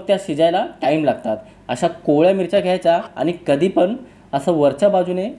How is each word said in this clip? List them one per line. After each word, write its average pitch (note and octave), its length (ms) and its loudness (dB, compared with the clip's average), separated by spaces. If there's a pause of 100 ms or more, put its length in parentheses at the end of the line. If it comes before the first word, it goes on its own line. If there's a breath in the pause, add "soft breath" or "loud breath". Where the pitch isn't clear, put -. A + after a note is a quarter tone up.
त्या G3 120 2
शिजायला E3+ 460 0 (180)
टाइम D#3 220 2
लागतात. A2+ 320 -2 (320 loud breath)
अशा B2 200 -2
कोवळ्या E3 460 2
मिरच्या F#3+ 260 0
घ्यायच्या F3+ 400 0 (160)
आणि D#3 160 -2 (140)
कधी D3 220 2
पण F#3 280 0 (360 loud breath)
असं C#3 200 -2
वरच्या D3 360 2
बाजूने F#3 400 0 (100)